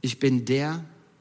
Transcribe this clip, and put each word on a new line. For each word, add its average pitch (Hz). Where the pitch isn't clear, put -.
"Ich 120
bin 127
der, 147